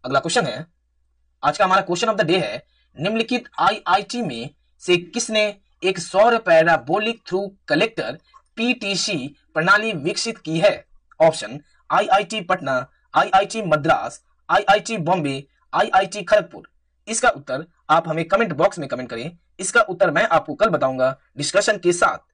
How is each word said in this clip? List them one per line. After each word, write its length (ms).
अगला 160
question 260
है, 200
आज 140
का 80
हमारा 160
question 260
of 80
the 100
day 160
है, 220
निम्नलिखित 500
आईआईटी 640
में 280
से 160
किसने 460
एक 160
सौर 380
पैराबोलिक 880
थ्रू 200
collector 500
पीटीसी 800
प्रणाली 400
विकसित 440
की 220
है? 260
Option 400
आईआईटी 520
पटना, 340
आईआईटी 480
मद्रास, 600
आईआईटी 500
बॉम्बे, 440
आईआईटी 500
खड़गपुर। 460
इसका 220
उत्तर 360
आप 200
हमें 160
comment 280
box 260
में 100
comment 200
करें, 280
इसका 220
उत्तर 300
मैं 160
आपको 280
कल 140
बताऊंगा 460
discussion 400
के 160
साथ। 240